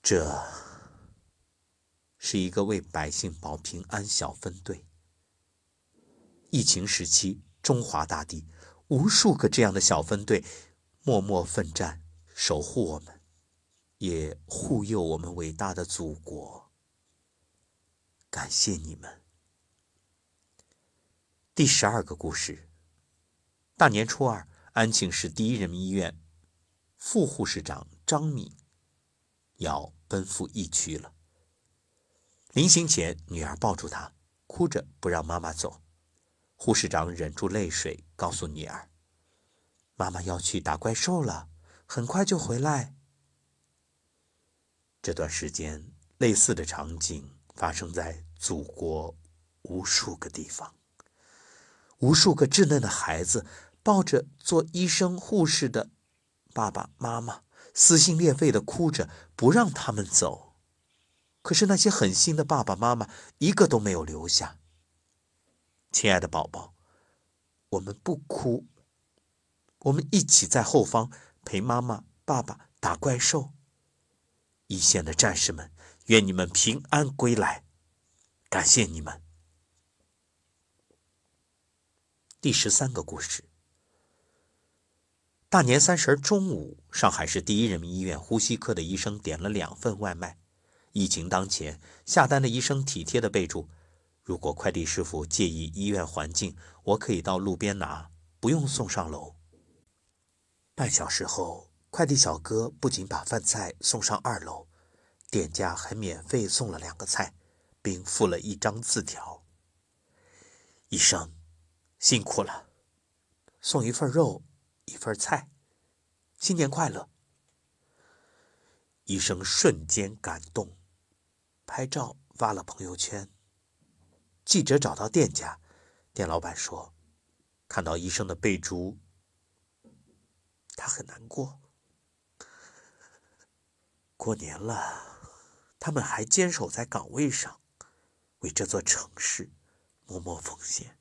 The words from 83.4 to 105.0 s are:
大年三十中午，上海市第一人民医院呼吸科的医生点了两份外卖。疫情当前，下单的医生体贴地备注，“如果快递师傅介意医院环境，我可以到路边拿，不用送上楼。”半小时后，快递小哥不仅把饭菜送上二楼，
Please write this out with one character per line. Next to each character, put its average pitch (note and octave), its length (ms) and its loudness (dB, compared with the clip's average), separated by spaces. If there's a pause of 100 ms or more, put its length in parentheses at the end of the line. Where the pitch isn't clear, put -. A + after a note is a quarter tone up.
大 F#3 140 8
年 C3 180 6
三 F3 160 6
十 C#3+ 180 4
中 F#3+ 360 0
午， D2+ 400 -8
上 G2+ 200 4
海 - 140 -2
市 E2+ 160 -2
第 G2+ 160 2
一 A2+ 80 4
人 F#2 160 0
民 F2 100 -10
医 F#2 100 -4
院 F2+ 180 -4
呼 A#2 180 -2
吸 A2+ 180 2
科 G#2+ 200 -4
的 E2+ 80 -4
医 E2+ 120 -4
生 G2+ 220 -4
点 D#2+ 240 -6
了 F#2+ 80 -4
两 F2+ 260 -4
份 G#2+ 220 -4
外 G2+ 160 -4
卖。 E2+ 240 -10 (540)
疫 G2+ 160 0
情 E2 200 -2
当 F#2+ 220 0
前， D#2 320 -6 (240)
下 D3 220 4
单 C#3 140 2
的 C3+ 60 2
医 A#2+ 140 -2
生 C3+ 240 -2
体 F2 180 -6
贴 A#2+ 160 0
地 A2 100 2
备 F#2+ 160 0
注 D#2+ 240 -8 (540)
，“如 F2+ 140 -6
果 D2+ 160 -4
快 - 180 0
递 E2+ 140 -4
师 F2 180 -2
傅 D2+ 220 -6
介 E2+ 240 2
意 D#2+ 240 -6
医 G2 140 -4
院 G2 180 0
环 D#2 260 -6
境， E2+ 240 -4 (280)
我 G2+ 140 4
可 - 140 -4
以 F2+ 100 0
到 F#2 160 0
路 F#2+ 200 -2
边 G2+ 200 -2
拿， D#2 320 -8 (300)
不 A2 100 0
用 D3+ 180 2
送 A2+ 220 -4
上 E2 220 -4
楼。” - 240 -12 (1400)
半 C3+ 160 -2
小 - 200 0
时 - 180 -2
后， - 460 -8 (160)
快 - 160 2
递 C#3+ 100 2
小 E2 240 2
哥 A2 300 -2
不 C3+ 200 -2
仅 F#2+ 180 -4
把 E2 160 -6
饭 A2+ 200 -4
菜 F#2+ 380 -4
送 - 200 0
上 G#2+ 180 -2
二 A2+ 200 -4
楼， - 280 -14 (640)